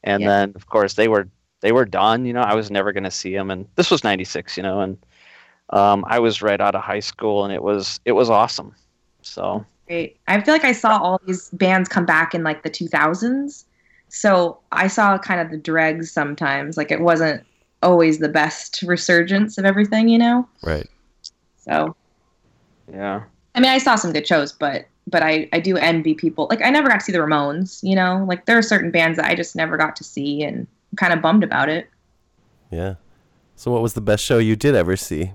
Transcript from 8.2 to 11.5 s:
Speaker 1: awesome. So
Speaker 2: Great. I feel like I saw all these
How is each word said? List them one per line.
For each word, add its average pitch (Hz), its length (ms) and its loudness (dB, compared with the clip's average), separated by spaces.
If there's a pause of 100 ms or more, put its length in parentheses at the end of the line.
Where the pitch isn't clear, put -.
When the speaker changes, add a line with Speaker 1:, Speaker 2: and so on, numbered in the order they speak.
Speaker 1:
awesome. 110 440 0 (480)
So 95 440 -8 (220)
Speaker 2:
Great. 170 300 -10 (100)
I 202 140 2
feel 302 120 2
like 311 120 2
I 254 60 2
saw 214 260 2
all 185 280 0
these 185 260 -6